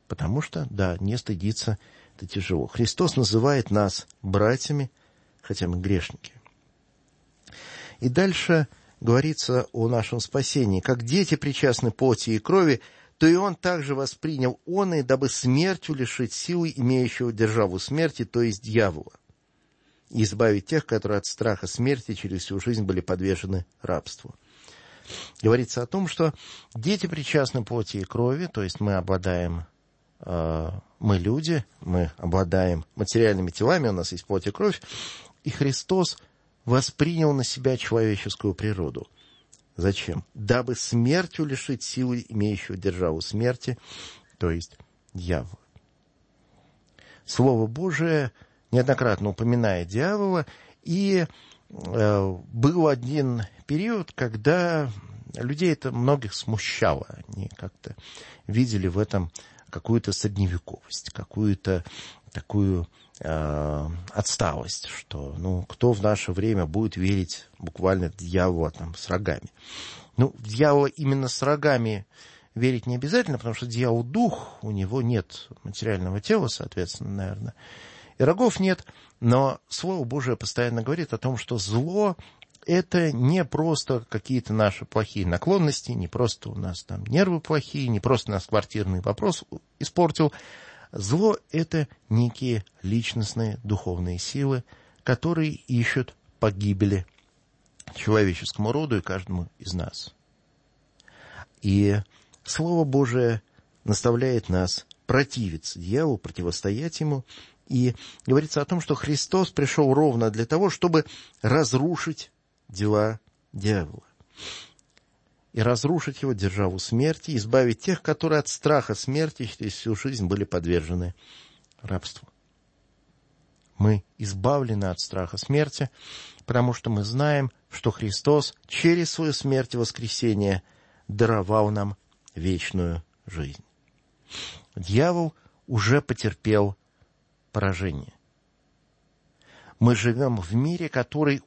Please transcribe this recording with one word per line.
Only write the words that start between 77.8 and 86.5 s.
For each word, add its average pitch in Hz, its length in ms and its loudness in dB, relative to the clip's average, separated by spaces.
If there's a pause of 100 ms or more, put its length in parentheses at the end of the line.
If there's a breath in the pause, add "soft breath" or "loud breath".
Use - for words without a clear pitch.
и 131 60 4
рогов 190 360 4
нет, 190 260 0 (360 loud breath)
но 127 480 4
Слово 180 340 -4
Божие 123 320 -2
постоянно 117 480 -2
говорит 151 300 -4
о 110 40 -6
том, 127 200 -2
что 120 200 -6
зло — 156 600 0 (480 loud breath)
это 170 460 2
не 139 320 4
просто 143 640 0
какие-то 113 440 -4
наши 107 320 2
плохие 104 400 -2
наклонности, 147 640 2
не 101 160 -4
просто - 420 -2
у 104 60 -10